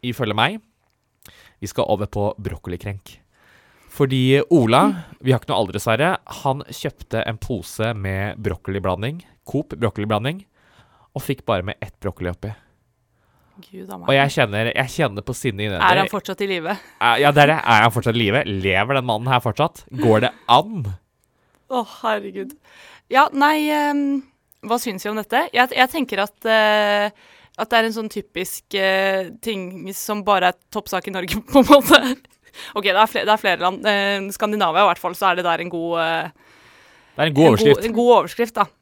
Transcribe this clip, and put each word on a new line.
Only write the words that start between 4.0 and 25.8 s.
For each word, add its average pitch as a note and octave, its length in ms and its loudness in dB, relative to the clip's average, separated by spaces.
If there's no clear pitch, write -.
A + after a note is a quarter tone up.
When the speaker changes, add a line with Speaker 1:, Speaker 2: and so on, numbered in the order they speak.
Speaker 1:
Ola, B2+ 320 6
vi C3 140 0
har A#2+ 80 0
ikke - 100 -8
noe G#2 100 0
alder, F#2+ 160 -4
dessverre, A#2 320 0
han C#3 240 -4
kjøpte - 580 -8
en A2+ 140 -8
pose A2 560 -6
med G2 480 -6
brokkoliblanding, G2 800 -6
Coop - 280 -6
brokkoliblanding, A2 720 -4
og C#3 100 -8
fikk - 200 -6
bare F#2 200 0
med - 160 -10
ett - 160 -14
brokkoli F2+ 320 -6
oppi. G2+ 220 -10
Speaker 2:
Gud F#3+ 340 -20
a F#3+ 60 -14
meg. F3 100 -10
Speaker 1:
Og C3 80 2
jeg C#3 160 2
kjenner, A2 400 0
jeg B2+ 220 -4
kjenner G#2 320 -4
på B2+ 100 -8
sinnet G#2 300 -6
inni G2+ 100 -4
Speaker 2:
Er E2+ 80 0
han F#3 220 4
Speaker 1:
der. - 80 -10
Speaker 2:
fortsatt F#3+ 280 -8
i G3+ 60 -4
live? F3+ 280 -4
Speaker 1:
Eh, A#2 180 4
ja, C#3+ 140 4
det D3 100 8
er C#3+ 80 6
det. D#3+ 80 0
Er A2 240 4
han A#2 80 4
fortsatt A2+ 240 -2
i A#2+ 60 0
live? A2+ 260 2
Lever G2 500 0
den B2+ 120 -4
mannen A2+ 180 -2
her C3 160 2
fortsatt? D3 380 -4
Går A2 320 2
det B2 60 0
an? D#3+ 380 2
Speaker 2:
Å, B3+ 120 -2
herregud. G3+ 560 -8
Ja, C4+ 180 4
nei, D4+ 380 0
ehm, D4 380 0
hva A3+ 160 -2
synes G3 240 -8
vi G#3 80 -6
om A3 80 -6
dette? A#3 320 -2
Jeg, B3+ 240 2
jeg B3+ 160 4